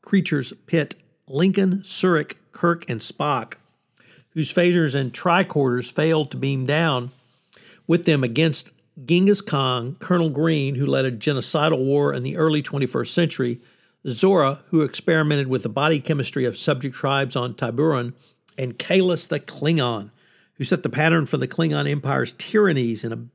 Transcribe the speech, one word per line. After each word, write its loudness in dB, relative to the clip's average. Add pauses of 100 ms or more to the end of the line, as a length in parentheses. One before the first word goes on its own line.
creatures 0 (140)
pit -2 (320)
Lincoln, 2
Surak, 0 (180)
Kirk, -2
and -4
Spock, -4 (760)
whose -4
phasers 2
and -2
tricorders 0
failed 0
to -10
beam -2
down 0 (720)
with 2
them 4
against 0 (300)
Genghis 4
Khan, -2
Colonel 0
Green, 0
who 0
led 2
a -2
genocidal 0
war 2
in -4
the -6
early 2
twenty-first -2
century, 0 (480)
Zora, 2
who 2
experimented 0
with -2
the -4
body 0
chemistry -2
of -2
subject -2
tribes -2
on -4
Tiburon, -2 (440)
and -8
Kahless 0
the -4
Klingon, -2 (440)
who -6
set 0
the -2
pattern 2
for -2
the -4
Klingon -2
Empire's -2
tyrannies 0
in -6
a -10 (100)